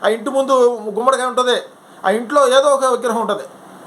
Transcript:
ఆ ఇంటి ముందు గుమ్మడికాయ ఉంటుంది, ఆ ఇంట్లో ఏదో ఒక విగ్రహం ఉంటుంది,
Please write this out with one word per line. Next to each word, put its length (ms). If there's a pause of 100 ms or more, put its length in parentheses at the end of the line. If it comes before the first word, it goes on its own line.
ఆ 40
ఇంటి 220
ముందు 500 (100)
గుమ్మడికాయ 360
ఉంటుంది, 360 (440)
ఆ 40
ఇంట్లో 380
ఏదో 200
ఒక 160
విగ్రహం 360
ఉంటుంది, 220 (440)